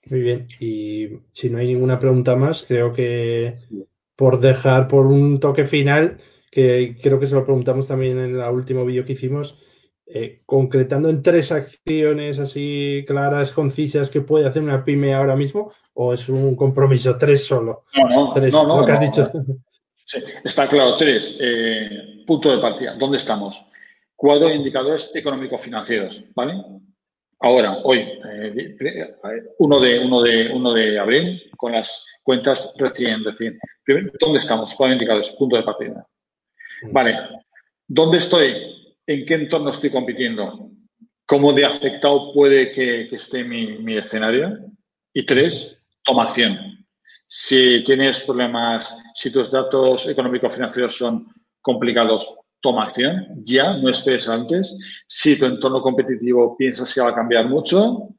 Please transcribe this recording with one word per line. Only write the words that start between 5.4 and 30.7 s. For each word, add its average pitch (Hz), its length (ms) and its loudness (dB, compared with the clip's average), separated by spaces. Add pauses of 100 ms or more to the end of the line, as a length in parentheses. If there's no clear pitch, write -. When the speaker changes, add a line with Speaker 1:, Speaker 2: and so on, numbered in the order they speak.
Speaker 1:
final, 147 520 2 (320)
que 123 520 2
creo 135 180 2
que 139 60 -2
se 135 80 -2
lo 131 100 2
preguntamos 131 420 0
también 131 320 -2
en 127 220 -4
el 120 100 -4
último 127 340 -2
vídeo 127 200 -2
que 135 80 -8
hicimos, 143 460 -6 (480)
eh, - 400 -10
concretando 135 640 2
en 147 120 -2
tres 175 300 2
acciones 147 880 -2
así 143 680 -6
claras, 143 460 -2
concisas, 143 560 -2
que 143 140 -2
puede 151 260 2
hacer 156 140 -2
una 135 220 -2
pyme 143 300 0
ahora 135 220 2
mismo, 143 360 -4 (200)
¿o 123 220 -2
es 123 160 -8
un 135 260 0
compromiso? 131 640 2
Tres 143 260 4
solo. 113 400 -4 (100)
Speaker 2:
No, 135 140 6
no, 131 240 4
Speaker 1:
Tres, 135 200 2
Speaker 2:
no, 151 140 6
no, 160 140 4
Speaker 1:
lo - 60 4
que 151 60 4
has 143 80 4
Speaker 2:
no, 151 60 2
Speaker 1:
dicho. 139 280 2
Speaker 2:
no. 143 100 -6 (640)
Sí, - 140 -10 (220)
está 139 240 0
claro, 131 300 4
tres. 135 420 0
Eh, 113 880 -6
punto 151 240 2
de 117 120 2
partida, 120 360 -4
¿dónde 135 200 -2
estamos? 101 440 -6 (540)
Cuadro 147 320 4
de 156 60 2
indicadores 143 600 -4
económico-financieros, 117 1120 -6 (100)
¿vale? 120 200 -4 (840)
Ahora, 117 440 2
hoy, 131 140 4
eh, 107 540 -10
di-, 123 220 -8
pri-, - 260 -8
eh, - 120 -12 (460)
uno 143 200 4
de, 123 220 4
uno 127 220 2
de, 117 280 2
uno 123 220 -2